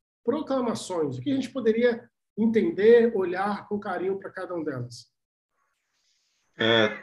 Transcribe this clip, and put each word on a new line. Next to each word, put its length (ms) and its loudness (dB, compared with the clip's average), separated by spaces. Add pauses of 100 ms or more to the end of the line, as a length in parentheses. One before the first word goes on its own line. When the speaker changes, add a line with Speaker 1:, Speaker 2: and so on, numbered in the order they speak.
(240)
Speaker 1:
proclamações? 920 -4
O 40 -10
que 100 -4
a 40 0
gente 140 -4
poderia 580 0 (300)
entender, 800 4
olhar 520 -2
com 120 -6
carinho 400 -4
pra 100 -14
cada 240 -10
uma 100 -6
delas? 440 -8 (1500)
Speaker 2:
É, 300 4 (120)